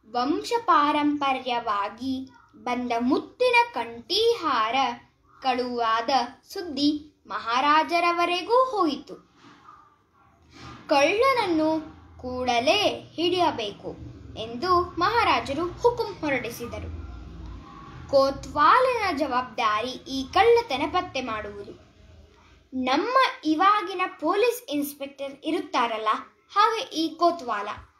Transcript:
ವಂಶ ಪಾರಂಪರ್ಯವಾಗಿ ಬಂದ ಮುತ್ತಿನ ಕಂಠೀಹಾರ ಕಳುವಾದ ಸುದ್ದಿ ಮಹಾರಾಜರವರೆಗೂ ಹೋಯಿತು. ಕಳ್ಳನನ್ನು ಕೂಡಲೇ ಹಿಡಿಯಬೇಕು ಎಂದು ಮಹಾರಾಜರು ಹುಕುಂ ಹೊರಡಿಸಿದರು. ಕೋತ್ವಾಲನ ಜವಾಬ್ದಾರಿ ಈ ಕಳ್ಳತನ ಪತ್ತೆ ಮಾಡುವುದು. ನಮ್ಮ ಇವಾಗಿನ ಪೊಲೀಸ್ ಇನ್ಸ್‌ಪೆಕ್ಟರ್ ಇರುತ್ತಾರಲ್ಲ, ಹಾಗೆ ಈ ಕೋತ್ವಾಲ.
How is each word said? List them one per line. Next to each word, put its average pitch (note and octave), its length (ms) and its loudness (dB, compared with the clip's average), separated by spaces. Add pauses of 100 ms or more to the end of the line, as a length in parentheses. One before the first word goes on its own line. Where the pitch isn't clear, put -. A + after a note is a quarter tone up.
(120)
ವಂಶ D4 420 -2 (120)
ಪಾರಂಪರ್ಯವಾಗಿ C4 1600 0 (260)
ಬಂದ B3 440 -4
ಮುತ್ತಿನ G4+ 560 2 (180)
ಕಂಠೀಹಾರ B3+ 1000 0 (680)
ಕಳುವಾದ A#3+ 680 0 (400)
ಸುದ್ದಿ D4+ 640 -2 (140)
ಮಹಾರಾಜರವರೆಗೂ E4+ 1400 2
ಹೋಯಿತು. F4+ 720 -4 (1500)
ಕಳ್ಳನನ್ನು D#4+ 920 4 (400)
ಕೂಡಲೇ B3+ 920 0
ಹಿಡಿಯಬೇಕು D#4 840 -2 (420)
ಎಂದು F4 600 0
ಮಹಾರಾಜರು E4+ 680 0
ಹುಕುಂ A4 460 -2
ಹೊರಡಿಸಿದರು. A#3 920 -6 (1000)
ಕೋತ್ವಾಲನ F4 1080 2
ಜವಾಬ್ದಾರಿ B3 720 -2
ಈ C4 440 -8
ಕಳ್ಳತನ A4 480 4 (100)
ಪತ್ತೆ F4 300 -4
ಮಾಡುವುದು. G#3 680 -10 (840)
ನಮ್ಮ C#4+ 440 2 (280)
ಇವಾಗಿನ F#4 560 2 (180)
ಪೊಲೀಸ್ G4+ 500 0
ಇನ್ಸ್‌ಪೆಕ್ಟರ್ C#4 720 -6
ಇರುತ್ತಾರಲ್ಲ, A#3 640 -2 (440)
ಹಾಗೆ A4 320 2
ಈ D#4 320 -4
ಕೋತ್ವಾಲ. A#3 540 0 (300)